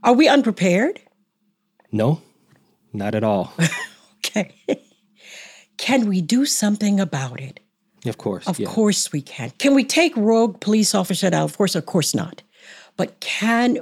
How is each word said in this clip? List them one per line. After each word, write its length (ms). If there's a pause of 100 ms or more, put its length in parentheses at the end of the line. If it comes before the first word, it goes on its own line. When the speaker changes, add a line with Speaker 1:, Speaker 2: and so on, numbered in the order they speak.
Speaker 1:
Are 100
we 140
unprepared? 760 (880)
Speaker 2:
No, 300 (720)
not 220
at 80
all. 340
Speaker 1:
<laughs> 60 (600)
Okay. 280 (1200)
Can 300
we 140
do 240
something 540
about 400
it? 220 (440)
Speaker 2:
Of 120
course, 300
Speaker 1:
Of 120
Speaker 2:
yeah. 80
Speaker 1:
course 460
we 80
can. 360
Can 160
we 100
take 320
rogue 440
police 340
officers 400
out? 120
Of 120
course, 160
of 140
course 260
not. 300 (540)
But 240
can 600